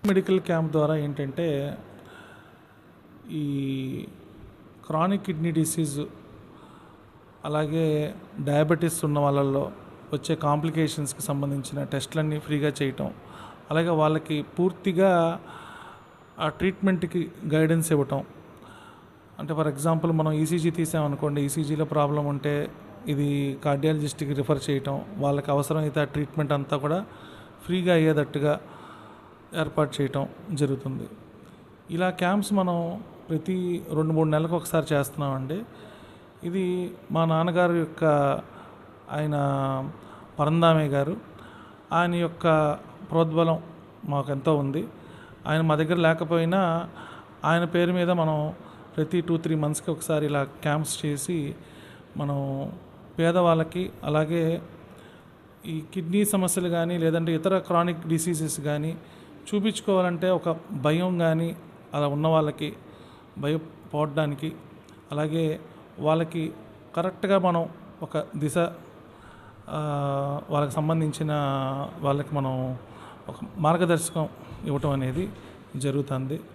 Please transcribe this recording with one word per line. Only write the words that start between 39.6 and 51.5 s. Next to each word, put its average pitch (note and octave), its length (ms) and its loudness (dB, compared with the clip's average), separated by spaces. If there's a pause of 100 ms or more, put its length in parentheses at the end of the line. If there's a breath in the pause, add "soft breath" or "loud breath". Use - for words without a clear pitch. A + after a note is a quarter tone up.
పరంధామయ్య D#3 500 6
గారు, C#3+ 280 0 (760 loud breath)
ఆయన F3 220 4
యొక్క E3 580 2 (380)
ప్రోద్బలం E3 520 2 (420)
మాకెంతో C#3+ 500 0
ఉంది. C#3+ 320 0 (600 loud breath)
ఆయన D#3 140 2
మా D#3+ 140 4
దగ్గర D#3 200 2
లేకపోయినా E3 920 2 (560 loud breath)
ఆయన E3+ 180 4
పేరు F3 300 2
మీద F3 160 2
మనం D#3 440 2 (420 loud breath)
ప్రతి E3 260 0
టూ E3 160 0
త్రీ E3 180 0
మంత్స్‌కి D3+ 360 -2
ఒకసారి D3+ 340 0
ఇలా C#3+ 180 0
క్యాంప్స్ D3 600 -2
చేసి, D3 500 -2 (640 loud breath)